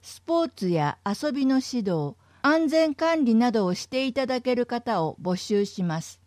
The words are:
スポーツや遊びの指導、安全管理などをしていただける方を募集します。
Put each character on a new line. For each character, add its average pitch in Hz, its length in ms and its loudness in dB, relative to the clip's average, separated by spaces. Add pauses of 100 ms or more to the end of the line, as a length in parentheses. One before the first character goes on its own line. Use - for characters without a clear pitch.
ス - 200 -20
ポ 339 240 0
ー 277 40 -4
ツ 185 200 -4
や 151 360 0
遊 247 260 -2
び 269 140 -2
の 262 120 4
指 247 300 -2
導、 151 280 -2 (260)
安 320 280 4
全 320 260 2
管 320 280 0
理 233 120 4
な 240 160 4
ど 208 160 2
を 180 80 0
し - 100 -10
て 262 220 -2
い 240 60 -4
た 269 120 0
だ 254 160 -2
け 247 140 0
る 240 100 0
方 233 380 -2
を 156 180 -4
募 180 140 -2
集 202 300 0
し 202 180 -6
ま 165 180 -2
す。 - 240 -16